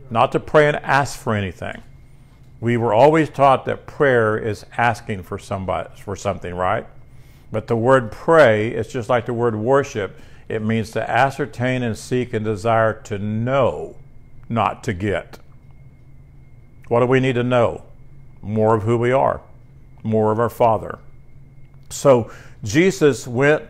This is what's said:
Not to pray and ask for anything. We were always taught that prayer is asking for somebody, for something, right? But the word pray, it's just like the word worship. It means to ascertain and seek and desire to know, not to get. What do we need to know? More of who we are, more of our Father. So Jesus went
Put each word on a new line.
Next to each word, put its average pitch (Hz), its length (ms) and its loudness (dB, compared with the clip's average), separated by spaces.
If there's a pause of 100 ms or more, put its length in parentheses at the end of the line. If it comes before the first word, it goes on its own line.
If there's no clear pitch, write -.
(100)
Not 117 220 2
to 165 80 0
pray 151 260 4
and 147 120 0
ask 139 380 -2
for - 160 -4
anything. 98 480 -6 (800)
We 120 160 0
were 117 160 2
always 147 380 4
taught 135 360 2
that 110 200 -6
prayer 117 500 2
is 110 300 -8 (100)
asking 113 460 -2
for 98 160 -10
somebody, 92 520 -6 (100)
for 98 160 -10
something, 92 400 -6
right? 90 320 -2 (640)
But 107 160 -6
the 117 80 0
word 120 340 2
pray, 117 600 4
it's - 200 -6
just 123 180 -8
like 120 180 0
the 127 60 -6
word 117 220 0
worship. 117 640 -2 (300)
It 110 120 -6
means 110 300 -2
to 113 180 -4
ascertain 127 760 -2
and 110 120 -4
seek 120 360 -4
and 107 120 -4
desire 110 580 0
to 104 160 -8
know, 107 760 -2 (540)
not 110 360 -2
to - 80 -4
get. 92 460 -4 (1500)
What 117 100 2
do 123 80 4
we 131 140 4
need 131 160 0
to 120 80 0
know? 120 400 0 (580)
More 110 320 2
of 107 80 0
who 113 160 0
we 120 140 0
are, 127 280 0 (600)
more 110 300 0
of 110 80 0
our 117 100 0
Father. 107 480 0 (920)
So 123 420 4 (320)
Jesus 147 640 2
went 139 420 2